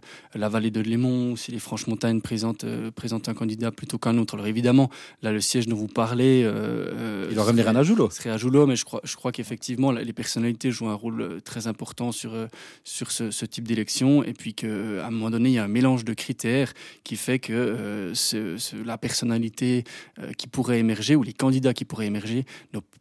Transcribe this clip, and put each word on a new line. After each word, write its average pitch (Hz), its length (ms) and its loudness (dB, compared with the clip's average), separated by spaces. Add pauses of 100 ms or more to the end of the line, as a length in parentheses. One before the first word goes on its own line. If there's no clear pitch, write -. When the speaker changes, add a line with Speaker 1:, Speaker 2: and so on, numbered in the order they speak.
(340)
Speaker 1:
la 107 140 -2
vallée 110 240 0
de 110 80 -2
Lémont 123 540 2
ou - 20 -4
si - 160 -10
les 117 80 -6
Franches-Montagnes 113 640 -2
présentent, 113 420 -4
euh, 113 260 -6
présentent 113 380 -6
un 113 60 -4
candidat 113 380 -4
plutôt - 260 -8
qu'un 117 200 2
autre. 110 180 0
Alors 104 120 -4
évidemment, 123 420 6 (320)
là, 107 120 0
le 107 80 0
siège 117 260 0
dont 113 80 0
vous 107 120 -2
parlez, 120 500 4
euh, 120 80 6
euh, 107 840 -4
Speaker 2:
Il 117 40 -4
doit 107 120 2
revenir 117 180 6
Speaker 1:
serait, 113 120 4
Speaker 2:
à 131 40 6
Ajoulot. 160 320 6
Speaker 1:
serait - 180 -8
à 113 60 0
Ajoulot, 131 320 6
mais 127 80 4
je - 100 -2
crois, - 180 -8
je - 120 -8
crois - 160 -4
qu'effectivement, 123 600 -2
la, 113 120 -2
les 117 100 -6
personnalités 117 560 -2
jouent 113 200 -4
un 107 40 -2
rôle, 113 260 -6
euh, 90 200 -8
très - 260 -10
important 120 460 -6
sur, 113 240 -8
euh, 113 100 -6 (380)
sur - 260 -10
ce, 110 220 -4
ce - 120 -6
type 113 240 -8
d'élection, 127 560 4
et 120 100 -4
puis - 200 -10
qu'à - 140 -6
un 104 420 -4
moment 110 220 -2
donné, 117 180 4
il 127 40 6
y 120 40 4
a 107 60 0
un 101 40 -2
mélange 123 380 4
de 113 80 -4
critères 123 600 -2 (300)
qui - 120 -8
fait 127 240 -2
que, 110 140 -6
euh, 104 600 -2
ce, 107 460 -2
ce, - 160 -6
la 113 240 -8
personnalité, 117 840 0 (360)
euh, - 140 -12
qui - 120 -10
pourrait 123 320 0
émerger 113 380 4
ou 135 80 6
les - 100 -4
candidats 131 400 4
qui - 120 -6
pourraient 110 200 -6
émerger 107 400 -2 (300)
ne 104 60 -6 (200)